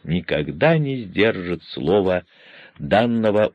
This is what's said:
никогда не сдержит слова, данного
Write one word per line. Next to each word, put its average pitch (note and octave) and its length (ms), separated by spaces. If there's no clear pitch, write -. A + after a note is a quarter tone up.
никогда D#2+ 720
не C3+ 280
сдержит F2+ 600
слова, F2+ 600
данного G#2+ 760